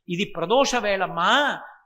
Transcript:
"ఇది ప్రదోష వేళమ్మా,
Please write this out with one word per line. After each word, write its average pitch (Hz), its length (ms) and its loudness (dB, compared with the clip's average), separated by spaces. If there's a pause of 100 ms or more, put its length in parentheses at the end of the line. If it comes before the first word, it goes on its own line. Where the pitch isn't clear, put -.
"ఇది 180 280 -4
ప్రదోష 233 380 2
వేళమ్మా, 202 840 0 (280)